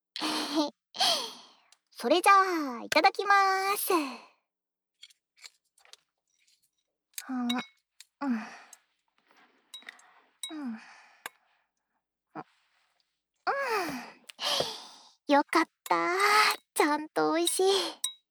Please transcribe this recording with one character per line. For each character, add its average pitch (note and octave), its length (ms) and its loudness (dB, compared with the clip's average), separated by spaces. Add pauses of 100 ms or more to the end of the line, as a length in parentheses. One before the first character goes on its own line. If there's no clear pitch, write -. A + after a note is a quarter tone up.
(160)
<laughs> D4+ 580 -4 (1160)
そ - 160 -8
れ E4 140 4
じ - 80 4
ゃ - 20 8 (480)
あ、 G#3+ 40 -12
い G3+ 60 -14
た D4+ 120 2
だ G4 100 4
き G#4 140 -8
ま G4 520 2
す。 - 140 -2 (3250)
う C4 60 -8
ん、 B3 140 -4
う - 20 -4
ん。 - 20 -2 (3000)
う D#4+ 40 -10
ん。 B3 240 -8 (1600)
う - 40 -12
ん。 - 1700 -8 (1200)
よ D4 160 4
か - 180 2
っ - 80 -2 (200)
た。 - 60 2 (800)
ち - 60 2
ゃ D4 160 4
ん D#4 120 -8
と D#4 240 0
美 D#4+ 100 2
味 E4+ 80 0
し - 120 0
い。 - 20 4 (640)